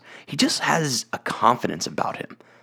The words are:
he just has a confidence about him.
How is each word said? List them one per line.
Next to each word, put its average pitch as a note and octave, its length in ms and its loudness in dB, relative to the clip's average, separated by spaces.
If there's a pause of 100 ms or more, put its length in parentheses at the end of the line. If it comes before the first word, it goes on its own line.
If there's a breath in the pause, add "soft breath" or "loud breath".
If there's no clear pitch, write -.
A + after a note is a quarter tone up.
(260 loud breath)
he D3 120 -8
just C#4 240 2
has C#3+ 520 0
a - 60 -8
confidence - 640 2
about - 320 -4
him. - 200 -12 (260 soft breath)